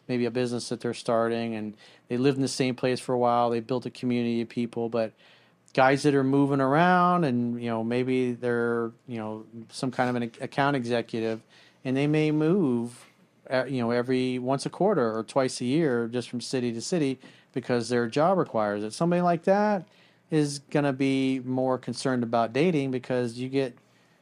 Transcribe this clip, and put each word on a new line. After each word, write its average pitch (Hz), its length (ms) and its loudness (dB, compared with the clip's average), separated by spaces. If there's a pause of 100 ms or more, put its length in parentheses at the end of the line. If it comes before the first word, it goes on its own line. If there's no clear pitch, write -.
maybe 123 160 0
a 120 60 0
business 120 400 -4
that 120 100 -6
they're 117 140 -4
starting, 117 600 0
and 107 200 -6 (340)
they 123 80 -4
lived 131 200 2
in 135 60 0
the 131 60 0
same 127 260 0
place 127 240 -2
for - 160 -4
a 123 40 0
while, 120 320 2
they 117 100 0
built 123 260 -4
a 120 40 -10
community 120 500 -2
of 117 80 -4
people. 117 400 -4
But 113 240 -2 (600)
guys 135 300 4
that 143 120 4
are 139 100 4
moving 139 360 2
around 175 640 4
and, 120 380 -2
you 117 80 -4
know, 113 120 -2
maybe 123 500 0
they're, 117 580 -2 (160)
you 123 100 -10
know, 110 300 -8 (240)
some 131 200 -4
kind 123 200 0
of 123 60 -2
an 120 80 -2
ac-, - 180 -10
account 143 340 0
executive, 117 640 -2 (460)
and 131 100 -2
they 143 100 2
may 156 240 2
move, 151 760 0 (440)
uh, 127 140 0
you 131 160 -4
know, 117 100 0
every 127 480 0
once 131 280 -2
a - 40 -6
quarter 151 460 0
or 113 60 -2
twice 131 400 -2
a - 20 -4
year 127 420 2
just 120 220 -4
from 120 140 -8
city 123 280 -2
to 113 120 -6
city 143 360 -2 (360)
because 120 340 -2
their 120 180 0
job 160 300 2
requires 107 480 0
it. 107 80 -8
Somebody 175 300 0
like 175 220 2
that 202 440 2 (420)
is 147 280 0
gonna 143 340 0
be 135 480 0
more 127 380 0
concerned 127 440 -2
about 113 300 0
dating 139 380 2
because 123 480 -2
you 127 100 -6
get, 131 260 -2 (480)